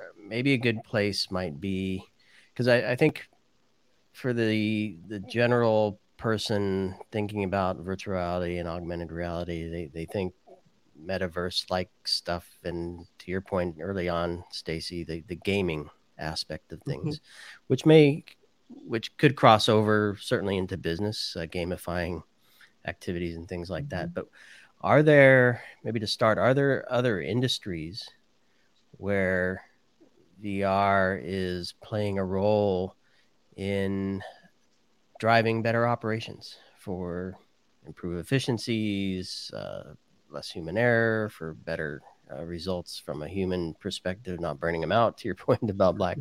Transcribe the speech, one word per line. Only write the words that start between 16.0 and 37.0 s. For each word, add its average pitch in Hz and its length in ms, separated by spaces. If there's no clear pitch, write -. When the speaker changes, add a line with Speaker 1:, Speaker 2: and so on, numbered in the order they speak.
Speaker 1:
aspect 78 540
of 78 100
things, 147 340
Speaker 2:
Mm-hmm. - 520
Speaker 1:
which 131 180
may, 156 360
which - 480
could 135 180
cross 113 360
over 107 500
certainly 98 380
into 95 180
business, 87 580
uh, 82 120
gamifying 87 760
activities 85 520
and 82 120
things 87 220
like 82 180
that. 87 200
Speaker 2:
Mm-hmm. 87 60
Speaker 1:
But - 120
are 123 200
there, 131 600
maybe 113 180
to 107 60
start, 110 300
are 104 160
there 139 380
other 120 320
industries 92 840
where 95 640
V 98 220
R 98 580
is 90 500
playing 104 360
a 95 60
role 95 720
in 98 640
driving 113 440
better 117 240
operations 113 720
for 90 560